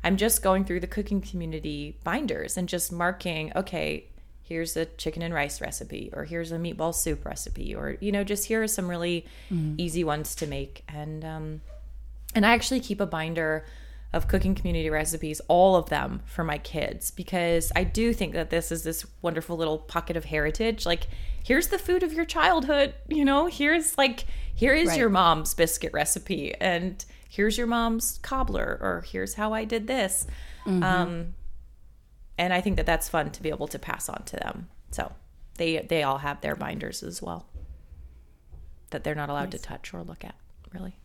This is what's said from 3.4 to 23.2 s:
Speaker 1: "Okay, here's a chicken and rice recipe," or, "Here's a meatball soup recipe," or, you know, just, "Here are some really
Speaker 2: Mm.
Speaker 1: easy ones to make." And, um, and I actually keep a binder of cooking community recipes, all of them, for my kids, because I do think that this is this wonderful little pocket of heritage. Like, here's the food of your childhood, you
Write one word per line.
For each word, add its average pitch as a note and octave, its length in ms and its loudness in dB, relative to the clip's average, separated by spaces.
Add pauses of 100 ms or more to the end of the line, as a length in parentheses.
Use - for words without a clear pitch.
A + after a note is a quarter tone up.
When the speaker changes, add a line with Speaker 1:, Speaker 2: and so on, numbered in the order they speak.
Speaker 1:
"Okay, D#3 500 -2 (360)
here's E3 340 -4
a E3 80 2
chicken D#3+ 380 -6
and E3+ 100 -4
rice C#3+ 280 -2
recipe," - 520 -8
or, D3 120 -6
"Here's E3 280 -4
a E3 60 -4
meatball E3+ 360 -2
soup D3+ 300 -2
recipe," - 500 -6
or, C#3+ 260 -6
you G3+ 120 0
know, G3+ 100 2
just, G3+ 240 -2
"Here A3 160 2
are G#3+ 60 0
some F#3+ 200 -2
really F3 380 -2 (240)
Speaker 2:
Mm. D#3 280 0
Speaker 1:
easy E3+ 260 0
ones D3+ 320 -2
to D#3 100 -4
make." C#3 420 -8
And, D#3 360 -8
um, D#3 360 -8 (720)
and G#3 100 8
I A3+ 80 8
actually A#3+ 280 4
keep G3+ 200 -4
a G3 60 2
binder D#3+ 580 0 (480)
of - 160 4
cooking F#3+ 260 4
community D#3+ 360 0
recipes, D#3 580 -2
all F#3 280 10
of E3 120 4
them, C3 380 0
for - 180 -2
my D3+ 140 -2
kids, - 520 -4
because E3+ 640 2
I F#3 100 4
do A3+ 280 4
think G3 220 0
that E3 160 -2
this E3 200 0
is E3 120 -4
this D#3+ 240 -4 (160)
wonderful E3 340 -2
little D#3 220 0
pocket E3 400 -4
of D#3 80 -6
heritage. D#3 580 0
Like, F3 220 2 (360)
here's D4 260 4
the G4 100 0
food F4+ 240 2
of D#4+ 100 0
your E4 140 0
childhood, D4+ 680 4 (160)
you D4+ 160 4